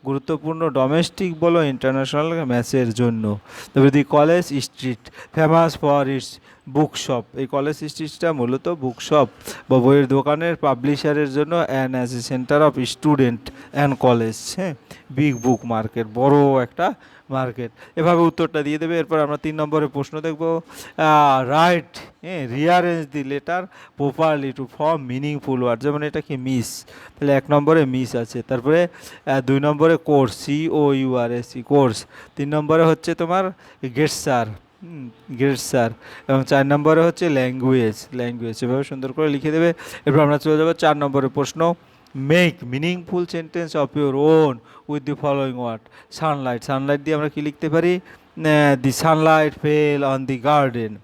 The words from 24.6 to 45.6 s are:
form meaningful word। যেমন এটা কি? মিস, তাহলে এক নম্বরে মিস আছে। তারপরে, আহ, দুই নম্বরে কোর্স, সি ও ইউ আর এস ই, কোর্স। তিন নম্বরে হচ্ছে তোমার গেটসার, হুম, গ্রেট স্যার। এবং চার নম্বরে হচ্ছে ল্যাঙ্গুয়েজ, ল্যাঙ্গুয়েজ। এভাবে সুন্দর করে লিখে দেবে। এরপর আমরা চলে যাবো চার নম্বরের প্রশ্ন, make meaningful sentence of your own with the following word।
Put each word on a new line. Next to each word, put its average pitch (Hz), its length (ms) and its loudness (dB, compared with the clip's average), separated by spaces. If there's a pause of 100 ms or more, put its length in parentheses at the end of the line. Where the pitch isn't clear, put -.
form 156 240 -2 (100)
meaningful 139 540 -4
word। 117 200 0
যেমন 147 240 -2
এটা 151 180 -6
কি? 147 100 -8
মিস, 127 320 -4 (460)
তাহলে 143 260 0
এক - 40 -18 (100)
নম্বরে 151 280 4 (120)
মিস 127 160 -4 (120)
আছে। 117 160 -10 (120)
তারপরে, 135 360 2
আহ, - 640 -6
দুই 139 180 2
নম্বরে 151 280 4 (160)
কোর্স, 139 220 4 (120)
সি 147 140 -4 (220)
ও - 20 2 (180)
ইউ 131 100 -2 (120)
আর 117 80 -2 (100)
এস 117 80 -12 (120)
ই, - 20 -14
কোর্স। 135 360 2 (380)
তিন 143 180 -6
নম্বরে 156 360 2
হচ্ছে 156 240 -2
তোমার 175 300 -2 (520)
গেটসার, 135 500 0 (360)
হুম, 156 280 -16 (200)
গ্রেট 131 280 0
স্যার। 117 320 0 (380)
এবং 135 160 2
চার 139 220 4
নম্বরে 147 340 4
হচ্ছে 170 280 0
ল্যাঙ্গুয়েজ, 127 840 0
ল্যাঙ্গুয়েজ। 120 480 -6
এভাবে 131 220 -2
সুন্দর 131 280 -10
করে 151 160 0
লিখে 143 220 -2
দেবে। 165 220 2 (340)
এরপর 147 140 4
আমরা 147 180 4
চলে 151 200 2
যাবো 160 140 2
চার 156 240 2
নম্বরের 139 320 0
প্রশ্ন, 156 460 -2 (540)
make 165 440 2
meaningful 175 540 -4
sentence 165 460 -8
of 143 160 0 (100)
your 143 160 0
own 151 400 4 (360)
with 147 100 -4
the 139 140 -6
following 139 420 -2
word। 117 220 -6 (320)